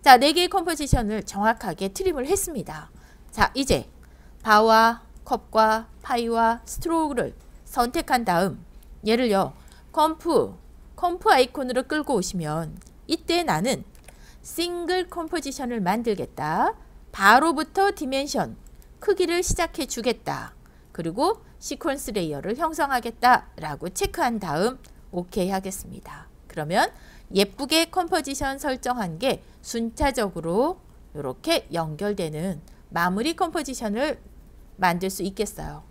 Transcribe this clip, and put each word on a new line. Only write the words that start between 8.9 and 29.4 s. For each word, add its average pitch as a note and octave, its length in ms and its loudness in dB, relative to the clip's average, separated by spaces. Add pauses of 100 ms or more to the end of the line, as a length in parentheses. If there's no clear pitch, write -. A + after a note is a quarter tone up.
얘를요, G#3 480 2 (380)
컴프, D#4 640 2 (400)
컴프 F4 340 0
아이콘으로 C4 540 2
끌고 D4 320 -2
오시면 E3 640 -4 (280)
이때 E4+ 360 0
나는 G3 400 0 (580)
싱글 F4 680 -4
컴포지션을 C#4 720 -6
만들겠다. G3+ 920 -2 (360)
바로부터 D#4 840 6
디멘션, C4+ 640 -4 (440)
크기를 F4 440 0
시작해 E4 420 -2
주겠다. G#3 680 -6 (380)
그리고 G#3+ 500 -2 (180)
시퀀스 C#4 540 -6
레이어를 E3+ 440 -4
형성하겠다.라고 B3 1300 0
체크한 C#4 500 -2
다음 F#3+ 400 -2 (320)
오케이 F3+ 380 -2
하겠습니다. - 800 -8 (200)
그러면 F3 440 -2 (420)
예쁘게 C4+ 580 2
컴포지션 D4 680 -2
설정한 B3 640 -4
게 A#3 240 0 (180)